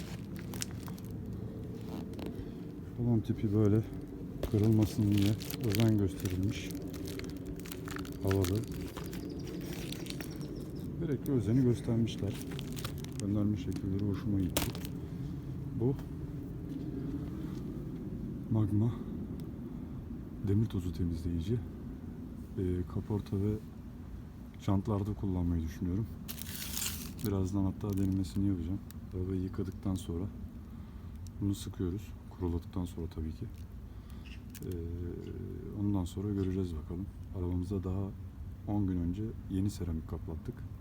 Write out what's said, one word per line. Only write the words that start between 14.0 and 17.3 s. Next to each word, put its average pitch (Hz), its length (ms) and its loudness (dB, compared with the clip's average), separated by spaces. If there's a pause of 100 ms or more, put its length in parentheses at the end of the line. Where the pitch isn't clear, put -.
hoşuma 101 300 2
gitti. - 320 2 (1080)
Bu 131 160 4 (2500)